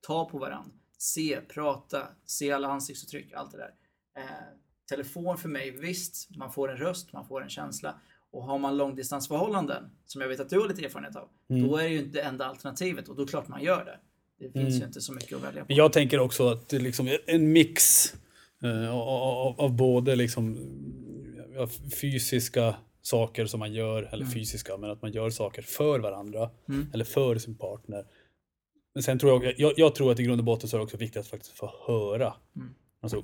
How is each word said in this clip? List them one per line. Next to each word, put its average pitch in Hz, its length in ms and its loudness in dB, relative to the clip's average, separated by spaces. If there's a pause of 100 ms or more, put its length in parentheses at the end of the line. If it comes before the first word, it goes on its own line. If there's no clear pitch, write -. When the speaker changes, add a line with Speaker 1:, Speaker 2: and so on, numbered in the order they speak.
Speaker 1:
Ta 160 220 0
på 151 80 -12
varann. 139 340 -10 (260)
Se, 156 440 -2
prata, 139 680 -4 (180)
se 143 260 -2
alla 139 160 0
ansiktsuttryck, 139 680 -8
allt 143 180 -14
det 147 60 -20
där. - 140 -16 (460)
Eh, 135 60 -14 (640)
telefon 170 480 -6
för 165 120 -8
mig, 135 220 -6
visst, 170 680 -8
man 131 140 -12
får 135 200 -2
en 123 60 -8
röst, 175 360 -6
man 143 140 -14
får 135 160 -10
en 131 60 -14
känsla. 147 500 -10 (320)
Och 123 120 -12
har 139 160 -4
man 139 180 0
långdistansförhållanden, 139 1040 -2 (220)
som 135 160 -12
jag 131 80 -4
vet 131 100 -6
att 135 100 -6
du 185 100 4
har 214 80 2
lite 165 180 -4
erfarenhet 143 300 -12
av, - 140 -14 (200)
Speaker 2:
Mm. 127 180 4
Speaker 1:
då 147 100 4
är 160 60 2
det 165 60 2
ju 160 100 0
inte 143 220 -4
enda 131 240 -4
alternativet. 139 640 -6
Och 135 60 -14
då 139 80 -2
är 135 40 -2
klart 143 200 -4
man 135 160 -10
gör 175 220 2
det. - 140 -16 (400)
Det 131 120 -14
finns - 40 -8 (120)
Speaker 2:
Mm. 127 120 4
Speaker 1:
ju - 60 -4
inte - 160 -12
så 135 120 -10
mycket 131 240 -10
att 131 60 -8
välja 135 220 -10
på. - 80 0
Speaker 2:
Jag 151 200 10
tänker 143 260 6
också 123 300 4
att 117 200 -2
det 147 60 0
är 135 40 2
liksom 127 380 0 (100)
en 160 240 6
mix, 165 540 6 (580)
eh, 117 320 -2
av, 117 140 -2
av, 127 520 0
av 135 140 4
både 127 400 6
liksom, 117 420 0 (1000)
ja, 127 120 -2 (340)
fysiska 123 720 0 (260)
saker 113 440 0
som 110 140 -6
man 107 140 -6
gör, 110 300 -2
eller 110 200 -8
Speaker 1:
Mm. 131 100 -4
Speaker 2:
fysiska, 107 440 -6
men 104 120 -8
att 104 120 -8
man 107 100 -6
gör 113 180 -2
saker 110 320 -4
för 147 380 2
varandra, 104 500 -4 (200)
Speaker 1:
Mm. 143 240 -2
Speaker 2:
eller 113 120 0
för 127 320 2
sin 113 200 -8
partner. 101 480 -8 (880)
Men 135 100 -4
sen 131 160 2
tror 127 260 8
jag, 127 140 0
jag, 147 180 6
jag 160 180 10
tror 135 160 4
att 117 80 4
i 123 40 2
grund 120 180 4
och 117 40 2
botten 113 240 2
så 117 60 -4
är 110 40 2
det 107 40 -2
också 107 140 -10
viktigt 110 220 -6
att 101 80 -10
faktiskt - 300 -14
få - 160 -10 (140)
höra. 110 460 0 (220)
Speaker 1:
Mm. 127 140 -12 (320)
Speaker 2:
Alltså 113 220 -4